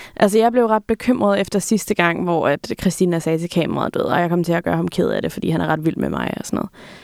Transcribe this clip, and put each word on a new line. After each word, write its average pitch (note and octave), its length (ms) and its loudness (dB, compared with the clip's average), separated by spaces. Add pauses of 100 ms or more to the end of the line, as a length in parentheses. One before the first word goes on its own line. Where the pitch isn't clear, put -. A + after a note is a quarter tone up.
(160)
Altså, G#3 220 2
jeg A#3 140 4
blev A#3+ 140 4
ret A3 220 2
bekymret G#3+ 540 2
efter G3 180 -2
sidste - 340 0
gang, E3+ 300 0
hvor E3+ 240 2
at - 340 -2
Christina F3 380 2
sagde D#3+ 200 0
til E3+ 100 -6
kameraet, - 440 0
du - 60 0
ved, - 60 2
"Og - 140 0
jeg F3 100 2
kom F3 140 2
til E3+ 100 0
at E3+ 100 0
gøre E3+ 120 0
ham E3+ 120 0
ked - 220 0
af - 120 -2
det, - 100 -4
fordi - 180 -6
han D#3+ 120 0
er D#3 60 -2
ret D#3 180 -2
vild - 120 -2
med - 120 -2
mig," - 300 -4
og - 60 -10
sådan - 120 -4
noget. - 120 -4 (340)